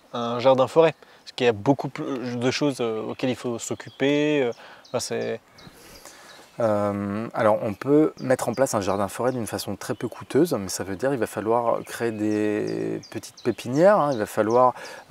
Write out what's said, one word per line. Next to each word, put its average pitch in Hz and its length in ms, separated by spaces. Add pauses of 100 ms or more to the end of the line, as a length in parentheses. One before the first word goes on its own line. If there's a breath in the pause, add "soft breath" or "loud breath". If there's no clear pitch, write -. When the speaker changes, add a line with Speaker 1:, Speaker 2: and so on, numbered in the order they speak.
(120)
Speaker 1:
un 120 280
jardin 131 260
forêt ? 160 300 (280 soft breath)
Parce - 100
qu'il 127 100
y 120 60
a - 20
beaucoup 131 360
plus 127 500
de 123 120
choses, 151 300
euh, 113 300
auxquelles 127 180
il 120 80
faut 117 220
s'occuper, 143 840
euh, 117 100 (340 loud breath)
enfin, 123 140
c'est 117 400 (1200 loud breath)
Speaker 2:
Euh, 104 720
alors, 110 280
on 110 100
peut 147 460
mettre 127 300
en 117 40
place 127 220
un 107 60
jardin 98 260
forêt 120 240
d'une 120 160
façon 98 300
très - 180
peu 113 140
coûteuse, 147 500
mais 95 100
ça - 140
veut 95 140
dire 127 140
qu'il 143 100
va 101 80
falloir 113 560
créer 117 260
des 107 880 (100)
petites - 340
pépinières, 147 560
hein, 147 120
il 117 60
va 104 80
falloir, 117 480 (360 loud breath)